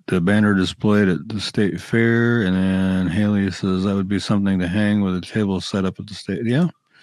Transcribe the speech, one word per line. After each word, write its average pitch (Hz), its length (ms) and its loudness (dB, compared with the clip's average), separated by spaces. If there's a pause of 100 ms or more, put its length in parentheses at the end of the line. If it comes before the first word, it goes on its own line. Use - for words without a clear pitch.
the 92 120 0
banner 104 340 4
displayed 101 540 2
at 92 220 -2
the 107 100 -6
state 92 400 -2
fair?" 117 640 2
And 92 140 0
then 92 520 0
Haley 101 440 0
says, 92 340 -2
"That 101 100 0
would 98 140 -2
be 98 100 0
something 98 400 0
to 90 80 -2
hang 104 340 0
with 92 140 0
a 87 60 -4
table 98 400 -2
set 95 240 -4
up 92 140 -6
at 101 80 -12
the - 80 -16
state." - 300 -8
Yeah. 143 220 2 (360)